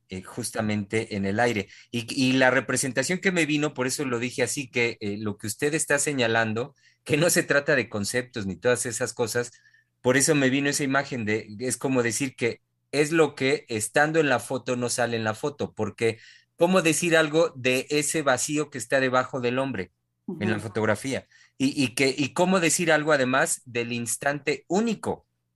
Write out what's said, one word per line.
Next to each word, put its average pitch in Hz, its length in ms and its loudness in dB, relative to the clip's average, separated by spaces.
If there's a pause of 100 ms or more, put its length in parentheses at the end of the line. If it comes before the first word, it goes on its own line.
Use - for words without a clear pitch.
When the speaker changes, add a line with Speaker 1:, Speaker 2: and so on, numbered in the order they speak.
Speaker 1:
eh, 92 140 -8
justamente 107 920 -4
en 98 100 -2
el 101 140 0
aire. 117 280 0 (240)
Y, 113 200 -6
y 131 220 2
la 131 160 6
representación 131 720 0
que 196 120 0
me 175 140 2
vino, 147 300 0
por 127 100 -2
eso 131 200 -4
lo 123 120 -2
dije 123 240 -4
así, 123 280 -2
que, 117 300 -2
eh, 101 200 -6
lo 107 180 -6
que - 80 -12
usted 147 300 -2
está 147 240 0
señalando, 113 760 0 (300)
que 151 140 0
no 170 120 4
se 165 140 2
trata 147 320 2
de 120 120 0
conceptos 110 600 -6
ni 92 80 -6
todas 120 320 0
esas 117 260 -6
cosas, 120 380 -4 (500)
por 127 160 4
eso 139 160 4
me 139 160 4
vino 143 200 2
esa 143 140 -2
imagen 135 420 -2
de, 107 220 -2 (120)
es 123 180 -4
como 131 240 2
decir 120 340 -2
que - 260 -4 (300)
es 147 200 2
lo 156 240 4
que 135 320 0
estando 147 540 2
en 147 80 2
la 120 100 4
foto 127 380 -4
no 123 120 -2
sale 117 280 -2
en 113 80 -2
la 110 80 0
foto, 143 400 -6
porque 110 440 -2 (380)
¿cómo 185 260 4
decir 165 360 2
algo 160 380 2
de 127 340 0
ese 151 320 0
vacío 143 480 0
que - 80 -12
está 131 240 0
debajo 127 400 0
del 120 180 0
hombre 117 320 -4 (480)
en 104 100 0
la 107 80 0
Speaker 2:
Ujú. 101 100 -8
Speaker 1:
fotografía? 107 600 -2 (300)
Y, 139 260 0
y 123 60 0
que, 135 280 0
y 139 140 -2
cómo 180 300 2
decir 165 320 2
algo 151 180 2
además 135 540 2
del 120 260 -6
instante 139 800 -4
único 202 560 -2 (300)